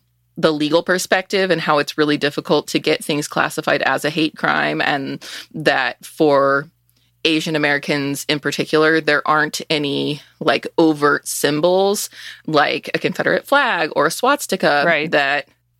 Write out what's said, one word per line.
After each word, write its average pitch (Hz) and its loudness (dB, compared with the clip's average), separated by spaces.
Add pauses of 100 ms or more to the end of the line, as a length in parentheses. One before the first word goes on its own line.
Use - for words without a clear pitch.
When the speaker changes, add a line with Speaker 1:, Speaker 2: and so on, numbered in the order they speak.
(360)
Speaker 1:
the 160 2
legal 151 0
perspective 185 0
and 165 0
how 151 2
it's 143 -4
really 151 2
difficult 147 -2
to 160 0
get 151 -2
things 147 -2
classified 151 -2
as - 0
a 147 0
hate 156 -2
crime, 151 0
and 139 -4 (300)
that 139 -2
for 139 2 (560)
Asian 160 0
Americans 143 -2
in 147 0
particular, 156 2
there 147 0
aren't 151 0
any, 143 -2 (160)
like, 123 0 (120)
overt 147 4
symbols 180 0 (380)
like 147 0
a - -2
Confederate - -2
flag 220 0
or 147 2
a 170 0
swastika 185 0
Speaker 2:
Right. 160 0
Speaker 1:
that 143 0 (320)